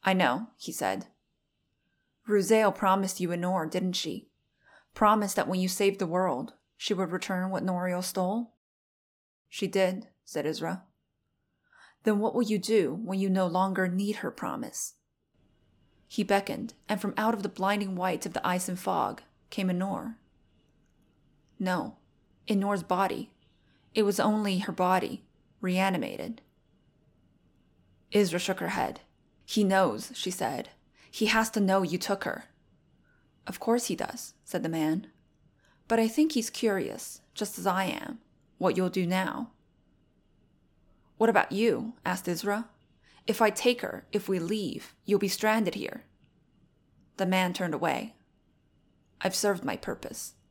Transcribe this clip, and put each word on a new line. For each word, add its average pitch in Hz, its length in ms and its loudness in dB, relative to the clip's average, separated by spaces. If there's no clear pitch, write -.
"I 190 100 4
know," 180 420 2
he - 160 -12
said. - 360 -2
"Ruzail 208 440 6
promised 190 480 2
you 180 100 -2
Anor, 175 380 0
didn't 180 260 -2
she? - 360 -6
Promised 208 420 4
that - 120 2
when 185 120 0
you 185 80 2
saved 196 300 2
the 196 80 -2
world, 165 480 -2
she - 160 -4
would 180 180 -2
return 185 380 -4
what 190 140 -4
Nouriel 180 400 -2
stole?" 196 500 -2
"She - 160 -6
did," 185 440 0
said 147 220 -6
Isra. 165 380 -4
"Then 208 160 2
what 214 160 0
will 240 80 4
you 214 160 0
do 180 360 2
when 190 220 -4
you 196 120 0
no 185 180 4
longer 185 400 2
need 202 300 -2
her - 120 -6
promise?" - 680 -8
He - 160 -4
beckoned, 202 520 0
and 202 100 0
from 202 160 -4
out 220 180 2
of 202 100 -4
the 208 140 -4
blinding 196 380 -2
white 180 300 -2
of 170 80 -8
the - 120 -4
ice 185 220 0
and 180 100 -4
fog - 460 -2
came 190 200 -2
Anor. 190 480 -4
No, 185 400 -2
Anor's 202 340 2
body. - 480 0
It 220 100 4
was 202 160 2
only 208 400 2
her 190 140 -4
body, 185 520 2
reanimated. 185 800 -2
Isra 185 260 4
shook 185 220 -2
her 180 200 -4
head. - 200 -2
"He - 180 2
knows," 190 500 2
she - 160 -6
said. 143 420 -4
"He - 180 -2
has 220 240 2
to 214 100 0
know 190 220 4
you 170 140 -2
took 196 280 -2
her." - 240 -8
"Of - 140 -10
course 240 240 2
he 170 100 -2
does," - 380 -8
said - 180 -4
the 165 200 -2
man. 160 260 0
"But 226 120 4
I 226 100 4
think 311 240 4
he's 226 160 0
curious, - 720 -2
just - 240 -6
as 180 80 -6
I 190 200 2
am, - 340 -6
what 175 180 2
you'll 185 140 2
do 180 180 0
now." 185 440 -2
"What 226 120 4
about 202 220 4
you?" 220 420 0
asked 180 220 -4
Isra. 202 420 -2
"If 220 140 2
I 214 100 6
take 240 300 2
her, - 300 -8
if 202 160 -2
we 185 120 0
leave, 185 560 -4
you'll 196 140 4
be 202 100 0
stranded 214 460 2
here." - 300 -10
The 190 100 0
man 185 260 2
turned 175 220 -2
away. 139 400 -2
"I've 185 140 -2
served 196 280 0
my - 140 -4
purpose. - 560 -10